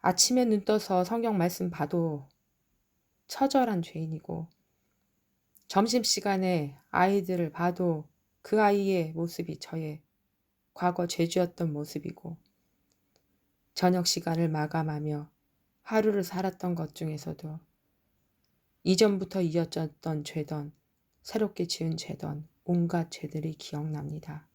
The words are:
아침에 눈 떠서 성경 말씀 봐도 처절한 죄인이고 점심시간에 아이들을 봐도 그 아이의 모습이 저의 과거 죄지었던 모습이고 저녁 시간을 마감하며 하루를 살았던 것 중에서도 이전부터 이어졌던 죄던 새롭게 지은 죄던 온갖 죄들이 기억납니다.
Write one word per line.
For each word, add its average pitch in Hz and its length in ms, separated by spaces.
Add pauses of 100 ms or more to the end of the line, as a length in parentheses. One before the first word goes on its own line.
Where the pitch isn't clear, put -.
아침에 247 440
눈 214 200
떠서 208 400
성경 226 340
말씀 175 320
봐도 151 580 (1000)
처절한 247 540
죄인이고 160 640 (1200)
점심시간에 190 1080 (140)
아이들을 180 640
봐도 175 560 (340)
그 214 180
아이의 196 520
모습이 165 480
저의 156 420 (720)
과거 175 320
죄지었던 170 680
모습이고 151 640 (1400)
저녁 180 320
시간을 165 420
마감하며 151 800 (520)
하루를 214 400
살았던 185 520
것 160 200
중에서도 156 680 (1300)
이전부터 190 540
이어졌던 160 800
죄던 151 500 (500)
새롭게 208 440
지은 160 300
죄던 156 500 (160)
온갖 170 480
죄들이 156 440
기억납니다. 151 1000